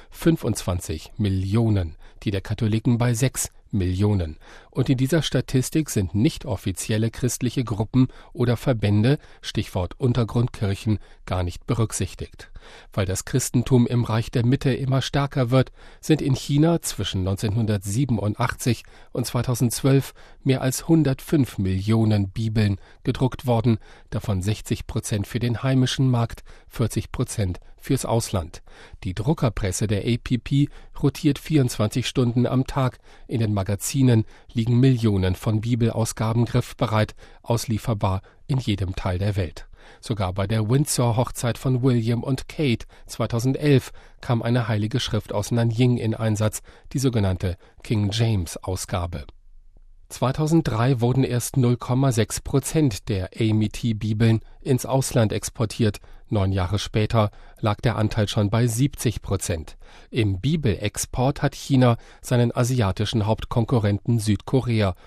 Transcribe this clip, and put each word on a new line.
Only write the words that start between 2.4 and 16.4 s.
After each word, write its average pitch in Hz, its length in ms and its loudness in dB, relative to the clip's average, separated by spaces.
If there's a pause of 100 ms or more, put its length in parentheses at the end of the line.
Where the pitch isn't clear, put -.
Katholiken 110 560 0
bei 120 160 2
sechs 131 360 -2 (240)
Millionen. 92 640 0 (320)
Und - 200 0
in 131 80 4
dieser 135 240 2
Statistik - 680 0
sind 95 240 -2
nicht 113 300 0
offizielle 110 680 -2
christliche 127 540 -4
Gruppen 113 460 0 (240)
oder 120 240 0
Verbände, 107 600 2 (240)
Stichwort - 560 -6
Untergrundkirchen, 113 1000 0 (260)
gar 92 180 -2
nicht - 220 -8
berücksichtigt. - 840 -4 (400)
Weil 98 140 0
das 92 180 -4
Christentum 123 640 2
im 120 160 0
Reich 113 260 -2
der 117 160 0
Mitte 120 280 2
immer 131 280 0
stärker 139 500 -2
wird, 131 200 4 (300)
sind 156 200 2
in 135 140 0
China 160 460 2